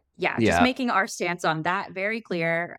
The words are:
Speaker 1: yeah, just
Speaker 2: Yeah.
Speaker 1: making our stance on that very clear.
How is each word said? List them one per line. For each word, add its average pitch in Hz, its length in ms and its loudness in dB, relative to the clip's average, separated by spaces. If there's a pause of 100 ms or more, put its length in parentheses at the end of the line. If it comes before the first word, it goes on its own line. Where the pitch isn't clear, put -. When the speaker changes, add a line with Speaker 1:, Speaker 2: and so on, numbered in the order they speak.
(180)
Speaker 1:
yeah, 175 160 -2
just 117 100 -2
Speaker 2:
Yeah. 87 180 6
Speaker 1:
making 254 300 2
our 196 160 2
stance 175 360 -4
on 160 200 0
that 180 300 -2
very 208 280 -4
clear. 170 580 -2